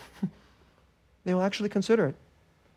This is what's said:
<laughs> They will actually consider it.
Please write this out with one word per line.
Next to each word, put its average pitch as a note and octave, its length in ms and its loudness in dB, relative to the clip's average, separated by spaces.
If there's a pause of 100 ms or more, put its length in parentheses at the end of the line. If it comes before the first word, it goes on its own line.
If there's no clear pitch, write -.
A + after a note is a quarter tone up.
(220)
<laughs> G3 80 -4 (920)
They F3+ 100 -2
will F#3 80 2
actually G3+ 260 -2
consider G#3 400 2
it. - 80 -4 (600)